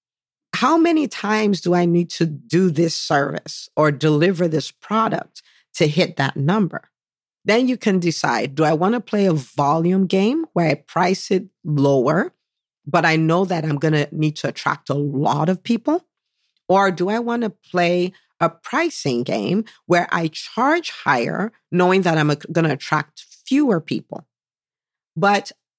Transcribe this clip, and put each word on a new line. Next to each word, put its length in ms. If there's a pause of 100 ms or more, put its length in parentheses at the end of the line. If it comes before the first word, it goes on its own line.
(560)
"How 220
many 300
times 540
do 120
I 120
need 260
to 140
do 440
this 260
service 840
or 140
deliver 560
this 240
product 680 (340)
to 120
hit 300
that 180
number?" 540 (560)
Then 240
you 80
can 220
decide, 560
"Do 100
I 80
wanna 260
play 260
a 80
volume 720
game 460
where 180
I 60
price 560
it 160 (160)
lower, 680 (520)
but 200
I 100
know 300
that 200
I'm 120
gonna 340
need 260
to 100
attract 420
a 60
lot 540
of 120
people? 440 (640)
Or 200
do 200
I 100
wanna 300
play 640 (260)
a 100
pricing 720
game 420 (200)
where 260
I 180
charge 600
higher, 640 (200)
knowing 320
that 140
I'm 140
a-, 60
gonna 360
attract 520 (200)
fewer 360
people?" 440 (920)
But 340 (280)